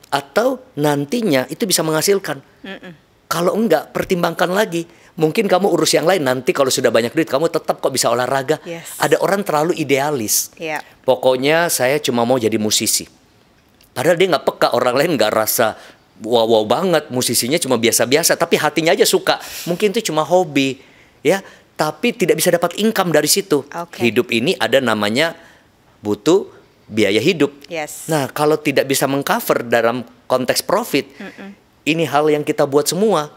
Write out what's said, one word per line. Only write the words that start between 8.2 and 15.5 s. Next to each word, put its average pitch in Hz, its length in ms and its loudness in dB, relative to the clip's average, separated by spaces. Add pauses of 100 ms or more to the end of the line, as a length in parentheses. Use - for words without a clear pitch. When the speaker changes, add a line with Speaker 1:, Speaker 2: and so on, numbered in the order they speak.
Speaker 2:
Yes. 165 340 -12
Speaker 1:
Ada 151 200 2
orang 190 260 0
terlalu 160 320 0
idealis. 139 800 -2
Speaker 2:
Iya. 156 240 -8 (240)
Speaker 1:
"Pokoknya 131 680 2
saya 139 300 0
cuma 120 240 -2
mau 123 120 2
jadi 110 220 0
musisi." 107 460 -2 (880)
Padahal 160 240 0
dia 180 160 2
nggak 139 160 -2
peka, 170 240 0
orang 120 240 0
lain 143 180 2
nggak 107 160 2
rasa 110 460 0 (440)